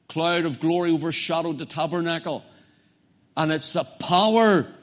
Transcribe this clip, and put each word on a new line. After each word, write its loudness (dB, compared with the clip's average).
cloud -2
of -6
glory 0
overshadowed -2
the -12
tabernacle. -4
And 0
it's -4
the -2
power 4